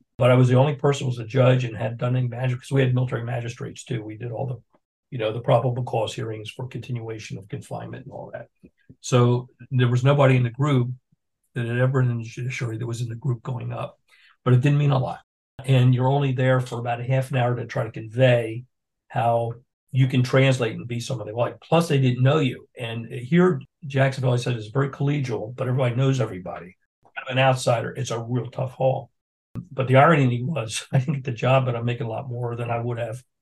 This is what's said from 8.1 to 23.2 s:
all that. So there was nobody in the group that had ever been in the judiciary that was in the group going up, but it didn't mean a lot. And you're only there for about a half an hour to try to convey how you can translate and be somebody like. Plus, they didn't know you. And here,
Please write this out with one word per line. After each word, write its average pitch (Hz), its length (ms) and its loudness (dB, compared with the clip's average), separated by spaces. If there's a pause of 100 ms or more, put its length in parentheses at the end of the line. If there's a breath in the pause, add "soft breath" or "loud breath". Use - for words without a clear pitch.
all - 220 -14
that. - 140 -14 (520)
So 123 480 2 (220)
there 127 180 2
was 123 160 0
nobody 139 320 6
in 123 60 2
the 120 80 0
group 127 400 0 (640)
that 117 120 -4
had 120 120 -2
ever 131 240 2
been 123 80 2
in 117 80 -2
the 113 60 -8
judiciary 117 540 -8
that 117 80 -8
was 117 140 -6
in 120 80 -6
the 113 60 -10
group 120 280 -4
going 120 300 -8
up, - 260 -10 (460 soft breath)
but 127 100 4
it 127 60 6
didn't 143 180 4
mean 143 120 2
a 135 80 4
lot. - 220 -4 (440)
And 127 300 6
you're 127 140 2
only 139 240 2
there 127 280 2
for 120 180 -6
about 120 220 -4
a 123 40 -10
half 131 260 0
an 135 60 -2
hour 123 200 0
to 113 100 -6
try 113 180 -6
to 110 60 -10
convey 117 760 2 (440)
how 117 460 0 (380)
you 131 140 4
can 127 160 2
translate 127 520 2
and 113 120 -10
be 117 140 -8
somebody 107 320 -8
like. 117 280 -4
Plus, 170 280 2
they 143 100 2
didn't 127 240 2
know 143 160 6
you. 131 300 -4 (100)
And 117 320 -8
here, 143 500 2 (260)